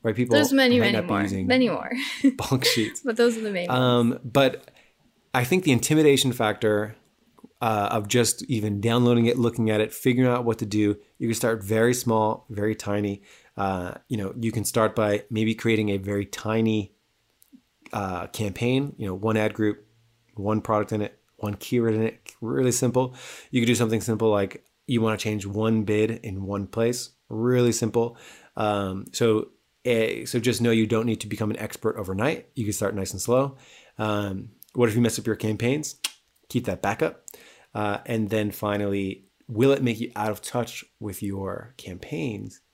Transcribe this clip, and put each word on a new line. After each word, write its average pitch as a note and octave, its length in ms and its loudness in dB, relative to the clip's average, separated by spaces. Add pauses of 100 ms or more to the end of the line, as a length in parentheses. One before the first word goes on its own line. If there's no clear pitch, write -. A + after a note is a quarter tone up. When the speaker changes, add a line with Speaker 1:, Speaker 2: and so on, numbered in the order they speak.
Speaker 1:
why A2+ 120 0
people B2 220 2
Speaker 2:
There's C#4 180 4
many, B3 260 4
Speaker 1:
might - 140 2
Speaker 2:
many A3 40 2
Speaker 1:
not F3+ 100 -2
be - 60 -2
Speaker 2:
more. - 80 0
Speaker 1:
using G3 260 -2
Speaker 2:
Many B3+ 200 4
more. - 240 -4 (240)
<laughs> C4+ 220 4
Speaker 1:
bulk B2+ 260 -2
sheets. - 400 0
Speaker 2:
But A#3 140 -2
those A#3+ 200 4
are A3 40 -8
the G#3+ 100 -4
main F3+ 180 -4
Speaker 1:
Um, B2 420 4
Speaker 2:
ones. - 120 -6
Speaker 1:
but C3 480 0 (640)
I B2 100 2
think F3+ 220 0
the C#3 80 6
intimidation C#3 580 4
factor, G#2+ 640 0 (680)
uh, G#2+ 300 0
of G#2+ 160 -2
just A#2 360 2
even G#2 360 -2
downloading A#2 460 4
it, A#2+ 120 2
looking A#2 320 2
at G#2+ 120 2
it, G#2+ 120 -2
figuring B2+ 360 2
out B2 160 0
what A2+ 140 0
to A2 60 -4
do, G#2 320 2 (200)
you A#2 100 -4
can A2+ 80 0
start A2+ 260 0
very A2 320 2
small, A2 560 0
very G#2+ 240 -2
tiny. G2+ 480 -4 (360)
Uh, F#2+ 380 -4 (120)
you - 80 -4
know, G2 240 -6
you A2+ 140 -2
can G#2+ 100 -2
start A2 320 0
by G#2 340 0
maybe A2 240 0
creating A2 360 2
a G2 80 0
very G2+ 280 -4
tiny, A2 680 0 (1000)
uh, F#2 360 -6
campaign, B2 720 -2
you A2 80 -8
know, F#2+ 80 -4
one A2 220 0
ad G#2+ 180 2
group, G#2+ 320 -2 (500)
one G#2 260 -2
product G#2+ 320 0
in G#2 80 -2
it, - 180 -8 (160)
one G#2 200 -6
keyword A2+ 400 0
in A2 80 0
it, - 360 -6
really B2+ 320 0
simple. B2+ 440 0 (360)
You B2+ 80 0
could A#2 80 2
do A#2+ 80 4
something A2 240 2
simple A2 300 0
like G2+ 340 0 (240)
you A#2 140 0
wanna A2 160 0
change G#2 280 -4
one G#2+ 380 0
bid G#2+ 280 2 (120)
in G2 200 -8
one G2 240 -6
place, A#2 420 -2 (180)
really A#2+ 460 2
simple. A#2 420 0 (400)
Um, G2+ 560 -2
so, A2 380 2 (360)
eh, A2+ 400 0
so B2 140 -2
just A2+ 220 0
know A#2 100 4
you A2+ 160 4
don't A2+ 180 0
need A2 160 -2
to G#2+ 60 -10
become G#2+ 240 -2
an - 60 -4
expert - 400 -4
overnight. G2 580 -2
You A#2 80 -4
can G2+ 100 -2
start G#2 220 -2
nice F#2+ 160 -4
and G2+ 100 -10
slow. C3+ 360 0 (400)
Um, G#2 540 -4 (220)
what A#2+ 140 2
if G#2+ 80 -2
you A#2+ 60 4
mess A2+ 160 2
up G#2+ 80 -8
your A2 100 0
campaigns? A#2 600 -2 (520)
Keep - 180 -4
that F#2 160 -4
backup. G#2+ 440 -4 (480)
Uh, G#2 320 -4
and A2 240 -2
then G#2+ 220 0
finally, G2+ 760 -2 (220)
will B2 240 2
it C#3 100 2
make A#2 180 0
you A#2+ 160 -6
out G#2+ 160 -2
of G2+ 100 -8
touch - 440 -6 (140)
with G#2 240 -10
your F#2+ 540 -8
campaigns? G#2+ 840 -10 (120)